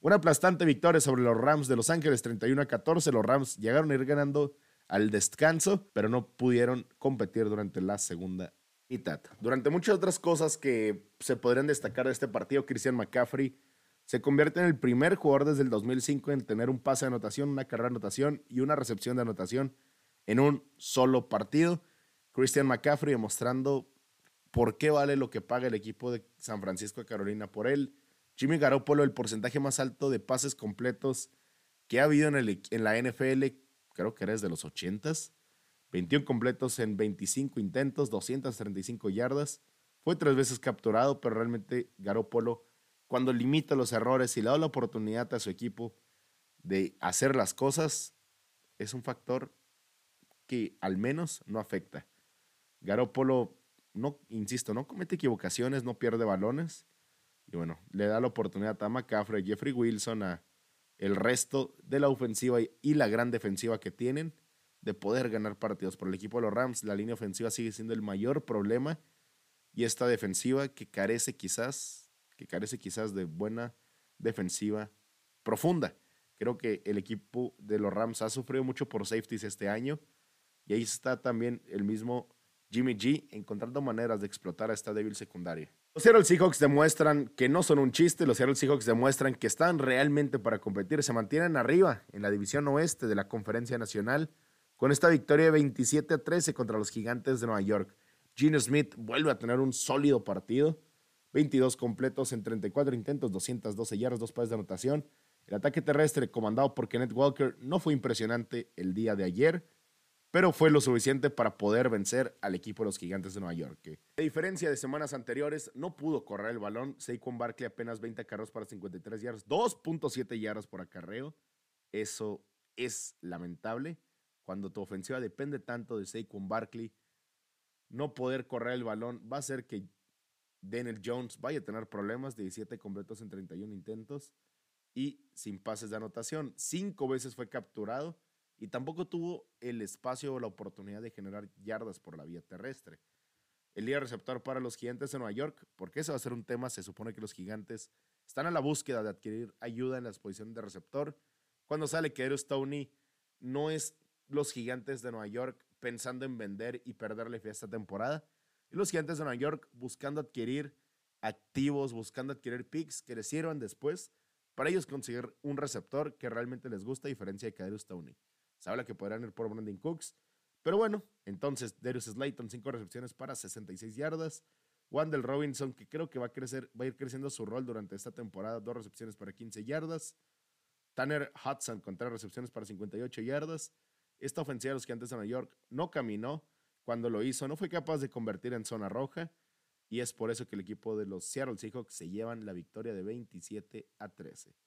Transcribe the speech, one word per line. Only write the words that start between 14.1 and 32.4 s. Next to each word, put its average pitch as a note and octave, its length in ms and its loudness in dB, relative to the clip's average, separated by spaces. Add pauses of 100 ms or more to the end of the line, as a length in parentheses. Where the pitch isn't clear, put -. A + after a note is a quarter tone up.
convierte C#3+ 380 4
en F3 80 6
el D#3+ 100 6
primer C3 380 4
jugador C#3+ 320 6
desde C#3+ 160 4
el C3 80 2
dos G#2+ 140 2
mil B2+ 180 0
cinco C#3+ 300 0
en C3+ 80 2
tener A2+ 280 0
un C3 120 0
pase C3+ 240 0
de C3 40 0
anotación, B2 420 -2
una C3+ 160 -2
carrera A#2 220 -2
de B2 60 -2
anotación C3 540 -2
y B2 100 -2
una C#3 160 4
recepción B2 400 -2
de B2 80 2
anotación A#2 540 -2 (500)
en A2+ 140 6
un C#3+ 240 6 (120)
solo B2+ 520 4
partido. D#3 520 4 (520)
Christian C3 340 4
McCaffrey C#3+ 460 4
demostrando B2+ 760 0 (640)
por A#2 280 4
qué D3+ 120 4
vale C#3+ 260 6
lo C3 140 2
que G#2+ 120 -4
paga B2+ 260 0
el A#2 60 0
equipo A2 360 -4
de A#2+ 160 -4 (120)
San G#2+ 220 -6
Francisco G2 400 -4
de A2 60 -12
Carolina G#2 460 -4
por G#2+ 140 -2
él. C#3 280 2 (420)
Jimmy C#3+ 200 2
Garoppolo, C#3+ 460 6
el C#3 100 6
porcentaje A#2 480 -2
más C#3 180 0
alto C3+ 300 0
de B2 100 2
pases C3 360 0
completos A#2+ 760 -2 (560)
que A#2+ 140 4
ha C#3 40 10
habido D3+ 240 8
en C#3+ 80 4
el, G#2 340 2